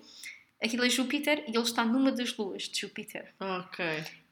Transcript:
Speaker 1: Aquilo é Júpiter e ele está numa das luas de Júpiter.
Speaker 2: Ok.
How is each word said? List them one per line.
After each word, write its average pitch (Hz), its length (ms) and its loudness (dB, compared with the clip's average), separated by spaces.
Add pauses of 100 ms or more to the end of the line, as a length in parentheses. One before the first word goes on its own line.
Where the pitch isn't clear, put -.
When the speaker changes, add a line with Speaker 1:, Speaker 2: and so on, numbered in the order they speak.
(600)
Speaker 1:
Aquilo 240 220 2
é 247 40 6
Júpiter 285 600 2
e 220 80 -2
ele 233 80 4
está 233 200 2
numa 262 280 4
das 233 240 -2
luas 196 320 -4
de - 140 -4
Júpiter. - 580 -10
Speaker 2:
Ok. 185 440 -4 (480)